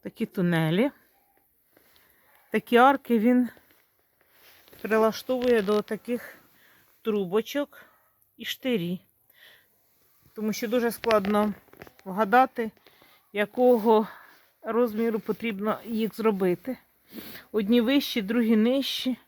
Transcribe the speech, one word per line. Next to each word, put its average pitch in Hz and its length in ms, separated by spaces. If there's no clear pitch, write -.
Такі 208 220
тунелі. 175 640
Такі 226 260
арки 254 420
він 247 300
прилаштовує 220 800
до 208 200
таких - 560
трубочок 214 840
і 233 80
штирі. 185 560
Тому 214 180
що 226 160
дуже 233 220
складно 208 640
вгадати, 220 680
якого 220 760
розміру 220 580
потрібно 214 640
їх 220 300
зробити. 202 600
Одні 226 280
вищі, 254 420
другі 220 340
нижчі. 254 600